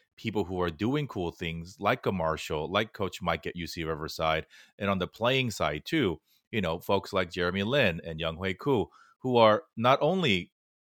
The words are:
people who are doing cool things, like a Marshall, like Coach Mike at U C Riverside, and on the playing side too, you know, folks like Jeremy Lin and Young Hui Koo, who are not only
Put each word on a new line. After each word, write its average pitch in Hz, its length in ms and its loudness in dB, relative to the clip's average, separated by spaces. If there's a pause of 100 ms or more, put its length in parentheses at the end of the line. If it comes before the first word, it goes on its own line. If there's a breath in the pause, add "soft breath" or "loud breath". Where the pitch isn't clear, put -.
(160)
people 104 280 -2
who 92 180 -4
are 87 80 2
doing 127 380 -2
cool 87 220 -4
things, 82 500 -8
like 113 260 0
a 110 60 2
Marshall, 80 580 -2
like 107 220 -2
Coach - 280 -6
Mike 82 260 -2
at - 100 -8
U 85 100 -6
C 82 180 -8
Riverside, 80 640 -2 (320 soft breath)
and 101 100 -2
on 95 100 0
the 90 100 -2
playing 127 420 0
side 78 340 -2
too, 107 360 0 (300)
you 113 120 -2
know, 85 160 -2
folks 98 340 -2
like 92 180 0
Jeremy 90 340 0
Lin 110 400 2
and 82 160 -8
Young 80 160 -4
Hui 95 180 -4
Koo, 113 320 0 (320 soft breath)
who 127 180 0
are 110 280 8 (120)
not 123 240 4
only 147 520 2 (460)